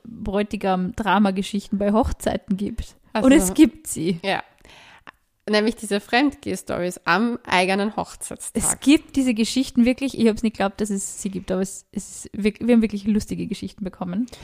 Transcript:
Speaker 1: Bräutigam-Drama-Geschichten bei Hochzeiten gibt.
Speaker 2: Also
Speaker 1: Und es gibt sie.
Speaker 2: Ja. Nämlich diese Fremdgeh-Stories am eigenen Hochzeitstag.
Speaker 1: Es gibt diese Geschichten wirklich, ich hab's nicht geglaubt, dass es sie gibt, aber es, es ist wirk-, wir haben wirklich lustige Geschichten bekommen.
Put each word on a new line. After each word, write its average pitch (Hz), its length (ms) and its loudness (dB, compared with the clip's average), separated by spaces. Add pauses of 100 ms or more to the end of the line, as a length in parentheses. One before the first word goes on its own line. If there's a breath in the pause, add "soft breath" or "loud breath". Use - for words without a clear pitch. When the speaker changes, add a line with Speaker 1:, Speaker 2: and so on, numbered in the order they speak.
Speaker 1:
Bräutigam-Drama-Geschichten 196 1700 0
bei 202 140 0
Hochzeiten 220 640 0
gibt. 208 400 -8 (160)
Speaker 2:
Also 220 140 2
Speaker 1:
Und 254 60 8
es 190 220 4
gibt - 320 6
sie. 165 360 -2
Speaker 2:
Ja. 196 200 -2 (1040 soft breath)
Nämlich 214 260 2
diese 202 240 -6
Fremdgeh-Stories 202 1080 -2
am 226 320 0 (100)
eigenen 190 480 0
Hochzeitstag. - 640 -8
Speaker 1:
Es - 160 -2
gibt - 380 2
diese 254 180 0
Geschichten 233 520 0
wirklich, 240 300 -2
ich 226 120 6
hab's 214 160 0
nicht 220 80 0
geglaubt, 196 280 -2
dass 214 100 -4
es - 320 -6
sie 196 80 -6
gibt, 190 200 -10
aber 190 120 0
es, - 280 -8
es - 360 -12
ist - 80 -18
wirk-, 208 260 -2
wir 240 140 4
haben 226 80 6
wirklich 202 240 -4
lustige 185 420 -2
Geschichten - 340 -10
bekommen. 185 440 -6 (180 loud breath)